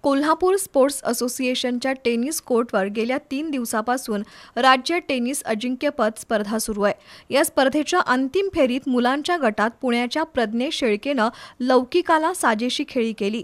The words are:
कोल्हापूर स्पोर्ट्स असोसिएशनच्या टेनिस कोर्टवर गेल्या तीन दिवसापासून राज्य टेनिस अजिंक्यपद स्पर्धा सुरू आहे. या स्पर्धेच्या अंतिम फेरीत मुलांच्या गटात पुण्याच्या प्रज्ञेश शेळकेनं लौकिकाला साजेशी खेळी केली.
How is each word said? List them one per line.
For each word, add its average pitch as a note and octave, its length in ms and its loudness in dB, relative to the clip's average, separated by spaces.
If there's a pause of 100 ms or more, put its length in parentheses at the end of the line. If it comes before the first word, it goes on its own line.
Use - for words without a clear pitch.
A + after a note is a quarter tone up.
कोल्हापूर D#4+ 540 2
स्पोर्ट्स C#4 480 2
असोसिएशनच्या B3 880 -2
टेनिस B3+ 480 -2
कोर्टवर A3+ 460 0
गेल्या A3+ 320 -2 (120)
तीन D4+ 200 -4
दिवसापासून A#3 720 -2 (340)
राज्य C4 420 4
टेनिस C4 440 -4
अजिंक्यपद B3 760 -2
स्पर्धा G#3+ 400 -2
सुरू G#3 240 -4
आहे. G3+ 120 2 (400)
या C#4 100 4
स्पर्धेच्या C#4+ 560 2
अंतिम C4+ 540 0
फेरीत C4 320 2
मुलांच्या C4+ 560 0
गटात G#3+ 280 0 (100)
पुण्याच्या A#3+ 420 0
प्रज्ञेश B3+ 560 -2
शेळकेनं A#3 500 0 (320)
लौकिकाला D#4 760 2
साजेशी B3 540 0
खेळी A3+ 240 -2
केली. G#3+ 300 -4